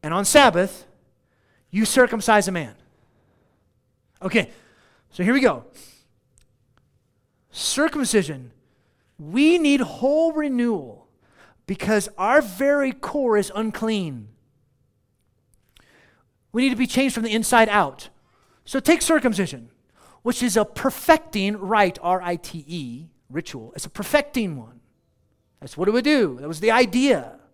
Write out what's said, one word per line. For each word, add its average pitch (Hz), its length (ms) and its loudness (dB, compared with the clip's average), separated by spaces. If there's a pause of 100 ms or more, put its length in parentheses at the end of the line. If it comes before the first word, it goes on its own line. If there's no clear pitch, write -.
And 156 100 -6
on 190 120 -2
Sabbath, 196 600 4 (840)
you 214 140 0
circumcise 220 640 2
a 190 40 -4
man. 151 220 -8 (1500)
Okay, 202 300 -2 (600)
so - 120 -8
here 202 100 2
we 269 80 2
go. 196 240 0 (1900)
Circumcision. 202 1000 -2 (680)
We 254 400 2
need 285 220 2
whole 302 520 0
renewal 240 760 -4 (580)
because 202 420 -2 (100)
our 233 240 2
very 269 500 0
core 247 460 -2
is 196 160 -2
unclean. 202 760 -4 (2250)
We 233 100 0
need 269 80 2
to 247 60 -2
be 247 100 0
changed 262 280 0
from 226 100 -4
the 220 80 -4
inside 226 360 4
out. 202 420 -2 (540)
So - 140 -6
take 330 240 2
circumcision, 190 680 0 (520)
which 240 200 -2
is 220 140 0
a 214 80 4
perfecting 240 920 0
rite, 196 460 0
R 180 200 0
I 175 140 -4
T 165 320 -14
E, 147 380 -10 (240)
ritual. 127 440 -12
It's - 120 -12
a 151 40 -16
perfecting 262 680 -2
one. 120 240 -18 (760)
That's - 180 -18
what 185 120 0
it - 20 4
would 240 140 0
do. 233 360 2
That 139 60 -12
was 156 140 -10
the 220 100 2
idea. 240 680 2 (140)